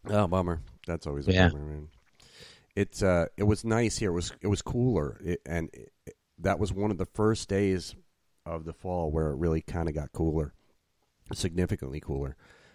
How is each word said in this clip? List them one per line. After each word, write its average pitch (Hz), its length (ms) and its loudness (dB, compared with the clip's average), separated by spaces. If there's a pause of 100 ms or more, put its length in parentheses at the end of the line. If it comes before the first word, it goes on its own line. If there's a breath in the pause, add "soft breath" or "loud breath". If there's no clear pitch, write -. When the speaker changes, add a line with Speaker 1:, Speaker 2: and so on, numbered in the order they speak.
Speaker 1:
Oh, 104 200 2
bummer. 87 340 0 (240)
That's 85 200 -6
always 71 200 -4
a 95 60 4
Speaker 2:
Yeah. 92 160 6
Speaker 1:
bummer, 73 160 -2
man. 76 240 -10 (880 loud breath)
It's, - 260 0
uh, 90 240 4 (100)
it 101 80 0
was 104 200 4
nice 113 340 2
here. 101 120 0
It 85 40 0
was, 87 180 -4 (100)
it 90 60 -2
was 98 140 0
cooler, 120 640 0
it, 87 220 -2
and 82 260 -4
it, - 200 -20 (140)
it, - 80 -14 (240)
that 85 200 0
was 87 140 -2
one 101 180 0
of 90 80 -2
the 90 80 -4
first 110 420 0
days 95 480 0 (480)
of 82 200 -6
the 80 100 -10
fall 87 360 -2
where 78 200 2
it 67 60 -2
really 80 260 2
kinda 82 300 -2
got 76 200 -6
cooler, 78 400 0 (800)
significantly 82 680 -2
cooler 69 360 -4 (380 soft breath)